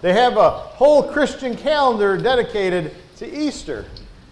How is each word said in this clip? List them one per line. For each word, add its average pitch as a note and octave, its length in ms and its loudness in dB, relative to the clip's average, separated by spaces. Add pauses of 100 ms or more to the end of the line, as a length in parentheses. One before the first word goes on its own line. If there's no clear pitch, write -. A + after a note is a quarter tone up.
They F3+ 100 2
have A3+ 240 4
a F3 140 6
whole - 540 2
Christian C4 520 -4
calendar A#3 640 0
dedicated F#3+ 760 -2 (220)
to G#3 100 -14
Easter D#3+ 600 -8 (460)